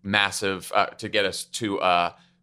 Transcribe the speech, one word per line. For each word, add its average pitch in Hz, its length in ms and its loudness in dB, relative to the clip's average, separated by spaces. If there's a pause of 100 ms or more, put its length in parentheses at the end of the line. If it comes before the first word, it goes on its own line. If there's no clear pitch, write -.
massive, 98 720 0
uh, 101 100 4
to - 220 -10
get 104 160 2
us 92 200 -4
to, 101 360 -4
uh, 87 320 2 (300)